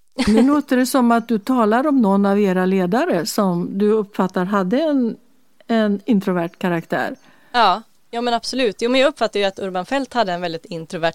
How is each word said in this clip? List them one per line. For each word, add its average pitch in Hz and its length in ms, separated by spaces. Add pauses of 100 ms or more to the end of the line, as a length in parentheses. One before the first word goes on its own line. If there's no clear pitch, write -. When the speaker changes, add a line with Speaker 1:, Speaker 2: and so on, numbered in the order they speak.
(280)
Speaker 1:
Nu 220 140
låter 285 340
det 254 100
som 247 260
att 233 160
du 226 100
talar 240 480
om 277 160
någon 202 240
av 202 140
era 185 260
ledare 190 600
som 185 520
du 208 120
uppfattar 202 540
hade 202 380
en, 269 340 (500)
en 214 380
introvert 185 440 (100)
karaktär. 165 580 (360)
Speaker 2:
Ja, 214 300 (280)
ja, 233 100
men 240 140
absolut. 233 480
Jo, 233 80
men 262 100
jag 269 80
uppfattar 220 320
ju 202 60
att 196 120
Urban 185 280
Fält 269 280
hade 214 180
en 175 80
väldigt 165 240
introvert 165 500